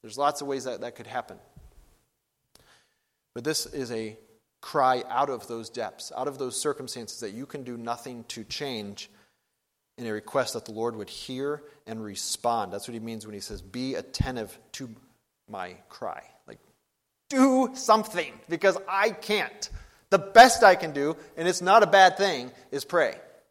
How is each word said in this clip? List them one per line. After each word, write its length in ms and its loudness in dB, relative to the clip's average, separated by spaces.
There's 160 -16
lots 240 0
of 60 -8
ways 160 -4
that, 180 -8
that 140 -10
could 100 -18
happen. 320 -10
But 80 -12
this 240 -4
is 240 -8
a 260 -8
cry 480 2
out 200 0
of 160 -6
those 240 -10
depths, 460 -10
out 120 -6
of 120 -10
those 200 -6
circumstances 600 -8
that 120 -10
you 140 -12
can 180 -14
do 140 -10
nothing 520 -10
to 160 -12
change, 680 -10
in 100 -10
a 60 -4
request 400 -2
that 120 -8
the 60 -16
Lord 240 -4
would 140 -10
hear 520 -8
and 180 -10
respond. 720 -4
That's 140 -10
what 80 -12
he 40 -10
means 280 -12
when 80 -14
he 60 -12
says, 200 -12
"Be 320 -8
attentive 640 -4
to 160 -14
my 260 -10
cry." 340 -10
Like, 120 -20
do 460 4
something, 580 0
because 280 2
I 240 0
can't. 580 -6
The 80 4
best 440 10
I 120 12
can 180 -6
do, 240 -2
and 120 -2
it's 140 0
not 220 8
a 40 4
bad 280 8
thing, 360 -2
is 140 -6
pray. 340 0